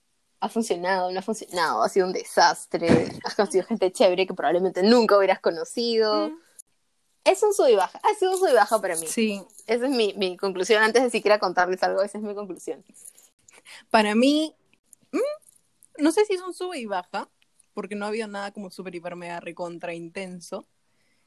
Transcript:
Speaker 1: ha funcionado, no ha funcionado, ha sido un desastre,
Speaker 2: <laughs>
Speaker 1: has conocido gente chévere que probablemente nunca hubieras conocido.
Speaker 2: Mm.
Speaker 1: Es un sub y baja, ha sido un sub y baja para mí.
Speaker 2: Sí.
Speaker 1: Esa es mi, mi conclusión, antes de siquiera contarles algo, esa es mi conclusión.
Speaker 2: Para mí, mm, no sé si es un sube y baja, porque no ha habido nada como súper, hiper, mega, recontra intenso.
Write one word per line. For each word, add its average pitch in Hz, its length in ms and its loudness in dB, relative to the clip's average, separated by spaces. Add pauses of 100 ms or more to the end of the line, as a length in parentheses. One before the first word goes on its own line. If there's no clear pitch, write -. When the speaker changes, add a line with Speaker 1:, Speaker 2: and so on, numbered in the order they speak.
(400)
Speaker 1:
ha 214 100 -4
funcionado, 185 600 -2
no 185 80 -6
ha 185 40 -8
funcionado, 165 600 -2
ha 139 60 2
sido 185 180 2
un 185 60 -2
desastre, 170 760 0
Speaker 2:
<laughs> - 360 2
Speaker 1:
has - 100 -8
conocido 190 300 0
gente 190 260 -2
chévere 185 360 2
que - 80 -8
probablemente 175 480 0
nunca 214 340 6
hubieras 190 240 4
conocido. 214 880 -2
Speaker 2:
Mm. 320 120 -14 (840)
Speaker 1:
Es 370 180 4
un 427 100 4
sub 370 140 2
y 240 80 8
baja, 185 300 0
ha 403 100 2
sido 370 180 0
un 381 60 -2
sub 370 120 2
y - 20 2
baja 214 280 4
para 180 140 -4
mí. 165 140 -8
Speaker 2:
Sí. 202 340 -2 (240)
Speaker 1:
Esa 247 200 0
es 285 40 0
mi, 226 260 0
mi 185 200 -4
conclusión, 190 480 0
antes 226 180 4
de 247 80 0
siquiera 208 300 2
contarles 185 420 0
algo, 190 200 2
esa 202 160 -6
es 214 40 -10
mi 208 140 -8
conclusión. 170 480 -12 (1040)
Speaker 2:
Para 208 240 4
mí, 294 400 2 (560)
mm, 302 80 -4 (840)
no 311 80 4
sé 427 140 4
si 415 80 -4
es 359 80 -6
un 359 120 -10
sube 359 240 -8
y 233 80 -8
baja, 196 420 -6 (460)
porque 202 220 -10
no 208 80 -8
ha 208 40 -6
habido 214 200 -6
nada 202 240 -10
como 196 180 -14
súper, 180 240 -14
hiper, 175 220 -12
mega, 175 240 -12
recontra 170 540 -10
intenso. 180 760 -12 (580)